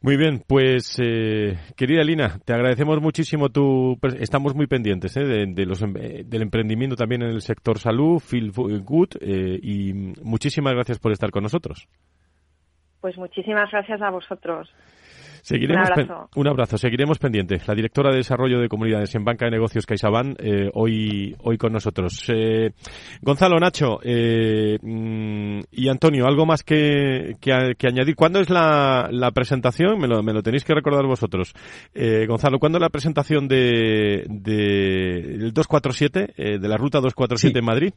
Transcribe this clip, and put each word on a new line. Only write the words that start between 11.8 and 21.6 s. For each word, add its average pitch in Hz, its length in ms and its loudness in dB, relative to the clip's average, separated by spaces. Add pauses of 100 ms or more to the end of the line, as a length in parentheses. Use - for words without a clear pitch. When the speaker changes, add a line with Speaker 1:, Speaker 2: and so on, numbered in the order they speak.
Speaker 2:
Pues 185 180 -8
muchísimas 202 540 -4
gracias 208 300 -4
a 202 80 -2
vosotros. 175 600 -8 (720)
Speaker 1:
Seguiremos 151 480 2
Speaker 2:
Un 180 60 4
Speaker 1:
pen-, 147 140 0
Speaker 2:
abrazo. - 280 -14
Speaker 1:
un 139 100 2
abrazo, 127 300 0
seguiremos 135 420 0
pendientes. 98 480 -2
La 104 80 0
directora 123 360 0
de 135 40 2
Desarrollo 123 460 0
de 117 80 0
Comunidades 107 440 -2
en 107 120 -2
Banca 117 180 -2
de 117 80 0
Negocios 113 340 0
CaixaBank, 113 540 0
eh, 101 340 0
hoy, 107 680 0
hoy 117 180 0
con 110 160 -2